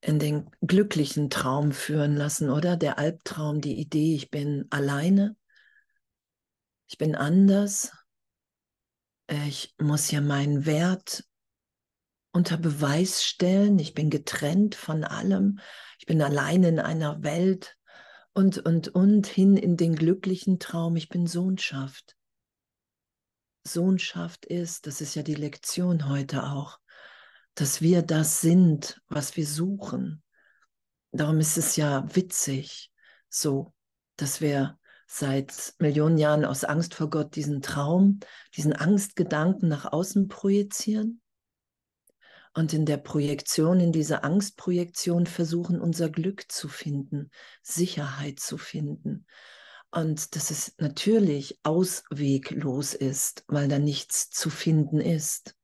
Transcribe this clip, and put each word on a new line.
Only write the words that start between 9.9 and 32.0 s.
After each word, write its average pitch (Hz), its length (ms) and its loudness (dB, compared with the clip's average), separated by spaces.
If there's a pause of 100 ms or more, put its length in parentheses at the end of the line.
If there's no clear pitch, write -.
hier 143 140 0
meinen 143 460 0
Wert 170 580 -2 (1080)
unter 170 240 2
Beweis 156 680 0
stellen, 196 540 4
ich 160 160 -2
bin 151 160 0
getrennt 165 640 0
von 156 300 -4
allem, 196 560 0 (380)
ich - 80 -20
bin 160 140 2
alleine 147 480 4
in 160 120 2
einer 156 420 -2
Welt 180 540 -2 (560)
und, 190 260 4
und, 165 300 0
und 202 380 6
hin 196 300 6
in 175 200 2
den 165 180 2
glücklichen 180 640 0
Traum, 170 380 -2
ich 160 120 -4
bin 175 180 0
Sohnschaft. 170 920 -4 (1500)
Sohnschaft 175 840 -2
ist, 170 400 -6
das 139 140 -10
ist 151 140 -8
ja 151 80 -6
die 151 120 -4
Lektion 151 720 -2
heute 139 360 -4
auch, 139 340 -8 (760)
dass - 260 -4
wir 170 220 4
das 156 380 0
sind, 170 680 4
was 147 280 -6
wir 156 100 -4
suchen. 156 760 -6 (880)
Darum 156 280 0
ist 156 160 0
es 160 200 -2
ja 143 280 0 (100)